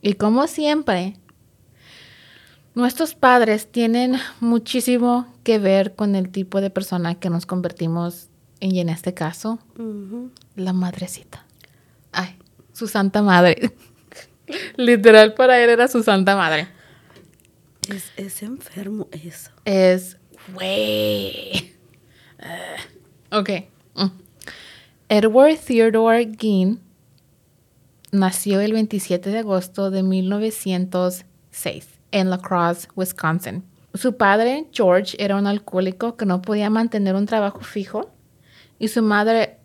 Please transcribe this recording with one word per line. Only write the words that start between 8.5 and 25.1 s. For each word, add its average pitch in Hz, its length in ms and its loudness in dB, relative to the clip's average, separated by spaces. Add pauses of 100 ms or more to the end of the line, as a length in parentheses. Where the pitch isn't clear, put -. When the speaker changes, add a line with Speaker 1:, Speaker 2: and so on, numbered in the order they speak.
Speaker 1:
en, 190 160 -2
y 180 60 0
en 170 80 -2
este 165 240 -6
caso, 180 460 -8 (180)
Speaker 2:
Ujú. 226 540 -12 (240)
Speaker 1:
la 185 180 -4
madrecita. - 720 -8 (680)
Ay, - 260 -8 (360)
su 226 140 -10
santa 202 340 0
madre. 180 540 4 (500)
<laughs> - 520 -16
Literal, 220 580 8
para 254 240 6
él 240 100 6
era 240 180 4
su 254 160 0
santa 196 320 4
madre. 160 320 0 (1200)
Speaker 2:
Es, 196 160 -10 (120)
es 196 240 -14
enfermo 208 680 -12
eso. 160 400 -18 (140)
Speaker 1:
Es, 185 520 2 (360)
güey. 107 1200 -4 (680)
Ah, - 1000 -12
ok. 196 100 -4 (460)
Mm. 196 100 -2 (1040)
Edward 220 500 6